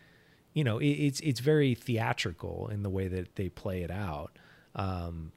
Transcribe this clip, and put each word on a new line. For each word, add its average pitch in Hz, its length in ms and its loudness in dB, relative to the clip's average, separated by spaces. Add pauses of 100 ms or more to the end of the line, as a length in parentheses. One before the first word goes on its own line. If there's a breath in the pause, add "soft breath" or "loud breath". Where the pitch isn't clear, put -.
(540 soft breath)
you 156 100 2
know, 113 140 4
it, 147 100 2
it's, 147 340 2
it's 131 180 0
very 143 340 6
theatrical 104 1000 -2
in 104 120 -2
the 101 60 0
way 95 180 0
that 90 280 -4
they 92 140 -2
play 92 320 -6
it 85 80 -4
out. 85 480 -6 (380 loud breath)
Um, 87 600 -4